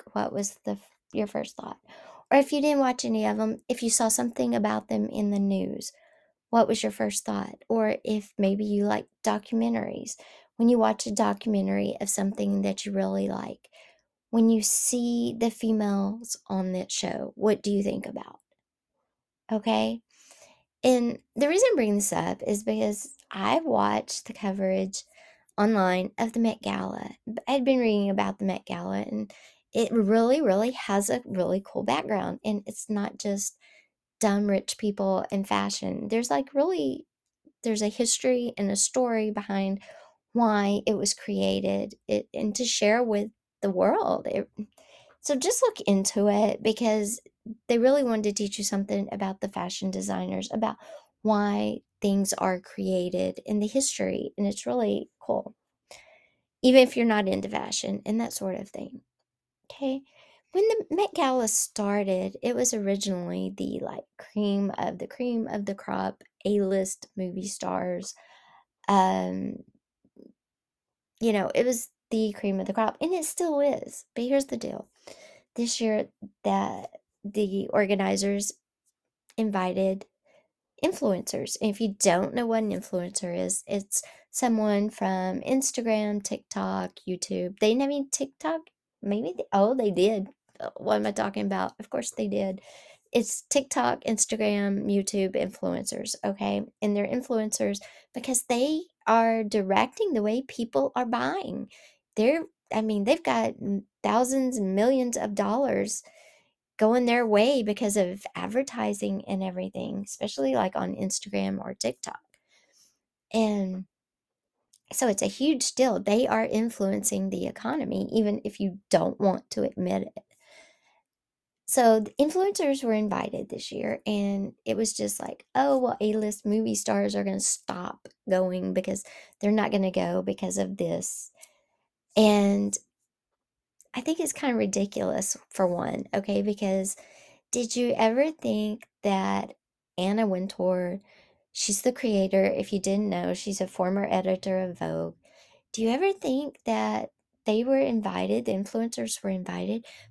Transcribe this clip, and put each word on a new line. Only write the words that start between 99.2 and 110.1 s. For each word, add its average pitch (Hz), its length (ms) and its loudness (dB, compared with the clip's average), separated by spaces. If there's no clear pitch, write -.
directing 214 720 0
the 220 100 2
way 220 200 0
people 269 520 -2
are 254 120 -2
buying. 247 640 -4
They're, 277 280 4
I 220 120 0
mean, 208 220 0
they've 320 180 2
got 233 360 0
m-, 196 260 -4
thousands 254 560 2
and 190 160 0
millions 247 420 2
of 208 180 -4
dollars 208 680 0
going 240 280 4
their 240 200 4
way 226 360 4
because 208 340 0
of 190 300 0
advertising 208 920 -2
and 190 160 -2
everything, 190 640 -6
especially, 269 500 -2